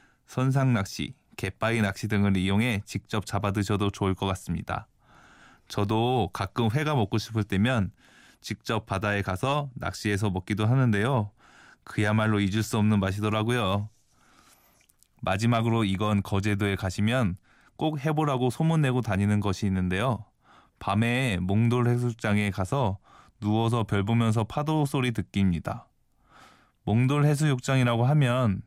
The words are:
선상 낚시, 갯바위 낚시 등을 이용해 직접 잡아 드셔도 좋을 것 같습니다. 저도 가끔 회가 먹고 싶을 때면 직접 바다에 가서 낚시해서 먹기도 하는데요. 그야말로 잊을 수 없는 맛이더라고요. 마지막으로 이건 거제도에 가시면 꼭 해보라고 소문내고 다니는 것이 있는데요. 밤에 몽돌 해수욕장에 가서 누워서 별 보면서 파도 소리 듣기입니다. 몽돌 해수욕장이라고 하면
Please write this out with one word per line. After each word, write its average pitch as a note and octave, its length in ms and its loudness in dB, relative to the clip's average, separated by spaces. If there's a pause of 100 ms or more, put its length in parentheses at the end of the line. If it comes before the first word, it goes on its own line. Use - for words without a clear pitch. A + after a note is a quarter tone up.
(280)
선상 C3 460 2
낚시, G2 400 -4 (220)
갯바위 A2 460 -2
낚시 G2+ 260 -2
등을 G2+ 300 2
이용해 G2 480 0
직접 - 400 -6
잡아 G2+ 260 -2
드셔도 G2+ 380 0
좋을 G2 240 0
것 G2 140 -4
같습니다. - 600 -6 (800)
저도 A2 640 0
가끔 A2 400 -2
회가 D3+ 240 0
먹고 A2+ 220 0
싶을 A2 260 -4
때면 G2+ 480 0 (500)
직접 A2 440 -6
바다에 G2+ 360 -2
가서 C3+ 540 -2
낚시해서 G2+ 540 -2
먹기도 F#2+ 360 -2
하는데요. A#2 640 2 (520)
그야말로 G#2+ 560 2
잊을 G2+ 240 2
수 - 140 -2
없는 G#2+ 220 4
맛이더라고요. G#2 920 0 (1300)
마지막으로 A2+ 600 2
이건 G2+ 400 0
거제도에 G2+ 520 0
가시면 G2+ 640 -2 (400)
꼭 D3+ 260 -2
해보라고 D3 460 0
소문내고 D3 520 2
다니는 G#2 380 0
것이 G2+ 280 -2
있는데요. F#2+ 580 -2 (540)
밤에 A#2 580 0
몽돌 A#2 500 2
해수욕장에 A2+ 600 0
가서 G2+ 480 -2 (420)
누워서 A2+ 440 0
별 G2+ 200 0
보면서 A2+ 400 2
파도 D3+ 420 -2
소리 C3 260 0
듣기입니다. G2 760 -2 (960)
몽돌 C3 420 2
해수욕장이라고 C3 800 2
하면 B2+ 600 2